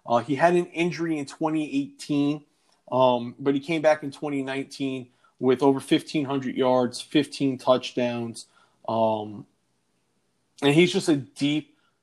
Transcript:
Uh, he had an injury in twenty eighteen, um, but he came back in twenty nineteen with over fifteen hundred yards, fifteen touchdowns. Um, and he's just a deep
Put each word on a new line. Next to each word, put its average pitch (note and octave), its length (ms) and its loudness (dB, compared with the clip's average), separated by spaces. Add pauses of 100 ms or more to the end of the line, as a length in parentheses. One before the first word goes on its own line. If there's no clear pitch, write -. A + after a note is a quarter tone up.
Uh, A#2+ 120 2
he A#2 160 -2
had E3+ 200 4
an F3 120 2
injury E3 520 -4
in C#3 80 -6
twenty D#3 460 -4 (100)
eighteen, C#3+ 600 -2 (460)
um, B2 480 2
but C#3 160 0
he C#3 60 -2
came D#3 220 -4
back D3+ 200 2
in C#3 80 -8
twenty C#3+ 320 -6
nineteen C3+ 640 -6 (300)
with B2+ 240 2
over C3+ 180 4
fifteen D3 440 -2
hundred C3 320 -4
yards, B2+ 440 2
fifteen C#3 580 -2
touchdowns. A#2+ 880 -2 (420)
Um, A2 580 -2 (1160)
and C#3+ 120 4
he's F3 180 6
just F#3 160 0
a D#3 80 4
deep C#3+ 600 -4 (260)